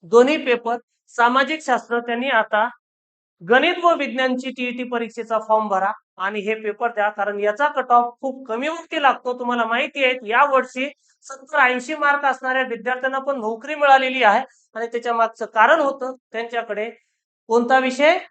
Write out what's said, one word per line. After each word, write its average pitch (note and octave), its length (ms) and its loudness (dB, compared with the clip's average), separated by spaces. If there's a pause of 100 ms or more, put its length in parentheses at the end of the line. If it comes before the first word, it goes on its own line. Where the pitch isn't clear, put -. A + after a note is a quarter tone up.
दोन्ही B3 320 4
पेपर A#3+ 400 -2 (320)
सामाजिक C4 540 0
शास्त्र, A#3+ 380 -2
त्यांनी A#3+ 280 -6
आता A3 400 0 (760)
गणित D4+ 420 2
व E4+ 100 6
विज्ञानची C4 560 -2
टीईटी B3 340 -6
परीक्षेचा A#3 540 -4
फॉर्म A3 300 0
भरा G3 220 0 (260)
आणि G3+ 240 -4
हे G#3+ 140 -2
पेपर A3 360 -4
द्या, G#3 180 0
कारण G3+ 320 -4
याचा G#3 280 0
कट C4 220 -4
ऑफ A#3+ 300 4
खूप C4+ 280 -8
कमी A#3 200 -4
वरती E4 340 -6
लागतो. B3 360 0
तुम्हाला A#3+ 260 -2
माहिती C4 400 -2
आहे, B3+ 140 0 (100)
या A#3+ 220 4
वर्षी B3+ 380 -2 (380)
सत्तर C4+ 320 -6
ऐंशी B3+ 360 2
मार्क C#4+ 300 0
असणाऱ्या C4 380 -2
विद्यार्थ्यांना B3+ 560 -4
पण C4+ 220 -4
नोकरी A3+ 340 -6
मिळालेली C4+ 480 4
आहे A3 220 4 (300)
आणि A3+ 120 -6
त्याच्या A#3 280 -4
मागचं A3+ 320 -2
कारण B3+ 340 4
होतं C4+ 340 -4 (180)
त्यांच्याकडे A3+ 560 -6 (600)
कोणता A#3+ 300 4
विषय? C4 400 2 (120)